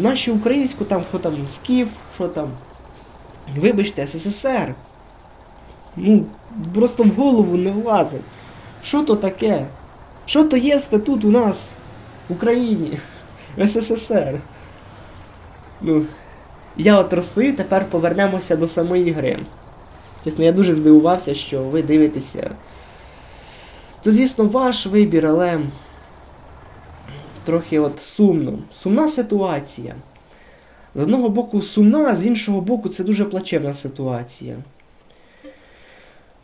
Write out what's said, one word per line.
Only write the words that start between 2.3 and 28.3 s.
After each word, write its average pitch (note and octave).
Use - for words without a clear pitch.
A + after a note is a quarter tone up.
Вибачте, G3+
С C#3+
С E3
С G3+
Р. A3+
Ну, F#3+
просто A#3
в G#3
голову G#3
не F3+
влазить. G3+
Що D4
то A3
таке? F#3+
Що D4+
то D4+
є C#4
статут G#3+
у G#3
нас A3
в F3
Україні? G#3
<laughs> -
С G#3
С A3+
С A3+
Р. D3+
Ну, D#3
я G3+
от F#3
розповів, G#3+
тепер F#3+
повернемося F3+
до E3
самої F3
гри. -
Чесно, D#3
я E3+
дуже F3+
здивувався, D#3
що -
ви C#3+
дивитеся. D3+
Це, G#3+
звісно, A#3
ваш B3
вибір, F3
але E3+
трохи E3
от C#3+
сумно. D#3